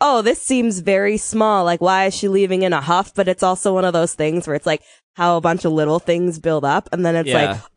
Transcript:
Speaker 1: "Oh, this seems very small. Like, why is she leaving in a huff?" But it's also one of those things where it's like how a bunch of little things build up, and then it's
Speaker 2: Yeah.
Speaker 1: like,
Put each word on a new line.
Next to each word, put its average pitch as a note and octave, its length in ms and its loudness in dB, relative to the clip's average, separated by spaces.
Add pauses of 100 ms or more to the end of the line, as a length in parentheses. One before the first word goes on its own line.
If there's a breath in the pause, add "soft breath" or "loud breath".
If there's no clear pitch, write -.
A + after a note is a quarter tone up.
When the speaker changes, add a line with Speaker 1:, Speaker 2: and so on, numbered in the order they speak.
Speaker 1:
"Oh, C4+ 180 2
this A#3 220 0
seems A#3 380 0
very G3 360 0
small. G#3+ 480 0
Like, F3 160 0
why F#3+ 260 2
is G3 80 -2
she G3+ 140 -2
leaving F#3+ 340 2
in F3+ 120 2
a C#3+ 80 0
huff?" F3 320 0
But F#3+ 120 0
it's F#3 160 -2
also F#3+ 300 0
one F#3 140 0
of F3 80 0
those E3+ 200 0
things D#3+ 320 -2
where D3+ 80 -4
it's - 120 -6
like D#3 160 -2 (320 soft breath)
how F3 240 2
a - 40 -2
bunch E3 220 0
of D#3+ 80 0
little D#3 260 2
things E3+ 400 -2
build D#3 260 -2
up, C#3+ 280 -2
and F3+ 120 -2
then E3 120 0
it's D#3+ 140 -2
Speaker 2:
Yeah. - 220 0
Speaker 1:
like, G#2 80 -8 (160)